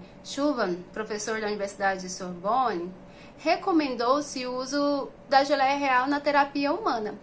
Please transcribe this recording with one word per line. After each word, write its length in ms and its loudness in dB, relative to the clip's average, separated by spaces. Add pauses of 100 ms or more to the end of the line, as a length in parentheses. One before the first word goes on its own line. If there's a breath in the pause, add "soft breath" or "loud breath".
(240 loud breath)
Chuvan, 520 0 (160)
professor 480 -4
da 60 -4
Universidade 540 -2
de 100 -8
Sorbonne, 800 -2 (460 loud breath)
recomendou-se 1040 0
o 120 -6
uso 520 0 (200)
da 160 6
geleia 320 2
real 320 2
na 100 0
terapia 540 2
humana. 500 -2